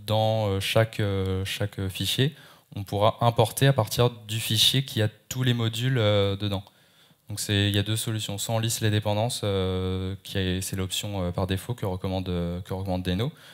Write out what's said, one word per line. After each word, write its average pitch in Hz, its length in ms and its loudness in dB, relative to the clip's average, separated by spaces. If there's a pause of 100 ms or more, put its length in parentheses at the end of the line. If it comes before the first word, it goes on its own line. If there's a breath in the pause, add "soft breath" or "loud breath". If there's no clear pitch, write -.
dans, 110 400 2
euh, 95 120 0
chaque, 113 400 2
euh, 95 460 0
chaque 98 440 -4
fichier, 127 460 0 (400 loud breath)
on 104 80 -6
pourra 104 380 2
importer 120 460 4
à 139 60 6
partir 123 360 2
du 110 300 -8
fichier 120 460 2
qui 110 160 -2
a 107 60 4
tous - 360 -6
les 123 100 4
modules, 120 460 0
euh, 101 360 4
dedans. 98 280 -4 (680 loud breath)
Donc 104 100 -8
c'est, 101 300 2
il 101 60 2
y - 20 2
a 101 60 4
deux 110 120 -2
solutions. 107 440 -4
Soit 117 160 -2
on 113 40 0
liste 113 220 -2
les 110 80 4
dépendances, 104 540 0
euh, 92 800 -2
qui - 160 -4
est, 92 220 0
c'est - 140 -6
l'option, 95 460 -4
euh, 87 100 -2
par 95 140 -2
défaut 95 300 -4
que - 100 -6
recommande, 92 440 -4
euh, 87 320 -2
que - 120 -10
recommande 92 300 -4
Deno, 95 280 -2 (220 loud breath)